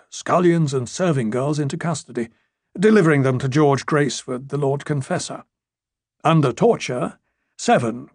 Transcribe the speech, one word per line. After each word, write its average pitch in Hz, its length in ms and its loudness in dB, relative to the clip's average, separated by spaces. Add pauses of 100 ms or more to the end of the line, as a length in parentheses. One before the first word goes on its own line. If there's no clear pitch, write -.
scullions, 170 640 2
and 127 160 -4
serving 135 400 -2
girls 139 300 -2
into 147 180 -4
custody, 123 520 -6 (480)
delivering 180 440 6
them 131 180 2
to 139 80 -4
George 139 380 2
Graceford, 135 640 -4
the 143 80 -6
Lord 143 280 -2
Confessor. - 580 -6 (800)
Under 147 280 4
torture, 156 680 -2 (380)
seven 131 560 -2